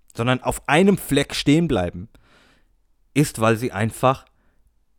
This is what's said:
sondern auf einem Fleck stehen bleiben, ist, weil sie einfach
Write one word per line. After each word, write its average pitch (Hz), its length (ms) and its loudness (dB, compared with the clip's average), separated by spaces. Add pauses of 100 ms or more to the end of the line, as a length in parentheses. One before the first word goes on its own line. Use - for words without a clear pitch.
(160)
sondern 123 240 0
auf - 280 -6
einem 180 280 4
Fleck - 380 -2
stehen 160 320 2
bleiben, 90 420 -4 (1040)
ist, 147 280 0
weil 113 160 2
sie 117 160 -6
einfach 117 520 -2 (760)